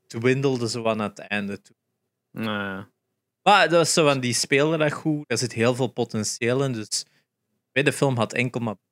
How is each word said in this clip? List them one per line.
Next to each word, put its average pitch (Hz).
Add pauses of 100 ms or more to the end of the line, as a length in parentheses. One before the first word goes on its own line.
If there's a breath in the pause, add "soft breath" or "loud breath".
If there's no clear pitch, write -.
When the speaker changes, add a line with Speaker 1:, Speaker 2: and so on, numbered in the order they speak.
Speaker 1:
dwindelde 127
zo 113
aan 110
het 104
einde 101
toe. - (540)
Speaker 2:
Nou 113 (160)
ja. 98 (520)
Speaker 1:
Maar 190
dat 170
was 156
zo 160
van, 139
die 123
speelde 147
dat 151
goed, 151
er 113
zit 117
heel 120
veel 127
potentieel 117
in, 135
dus 107 (680)
de 139
film 135
had 110
enkel 123
maar 110 (160)